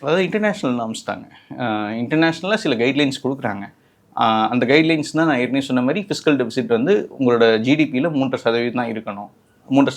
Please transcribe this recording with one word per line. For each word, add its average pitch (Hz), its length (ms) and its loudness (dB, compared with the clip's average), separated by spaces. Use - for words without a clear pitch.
அதாவது 160 220 2
இன்டர்நேஷனல் 180 640 -2
நார்ம்ஸ் 110 200 -10
தாங்க. - 220 -8
ஆ, 107 280 -4
இன்டர்நேஷனலா 160 680 0
சில 175 220 0
கைட்லைன்ஸ் 131 480 0
கொடுக்குறாங்க. 127 400 -4
ஆ, 113 320 2
அந்த 123 160 0
கைட்லைன்ஸ் 156 480 2
தான் 160 140 0
நான் 147 100 0
ஏற்கனவே 127 280 -2
சொன்ன 127 160 -2
மாதிரி 156 280 -2
ஃபிஸ்கல் 143 380 0
டெஃபிசிட் 113 200 -4
வந்து 139 420 2
உங்களோட 117 400 4
ஜி 131 160 2
டி 156 180 2
பில 139 160 0
மூன்றரை 135 260 -2
சதவீதம் 120 480 -2
தான் 117 80 -6
இருக்கணும், 104 380 -10
மூன்றரை 135 280 4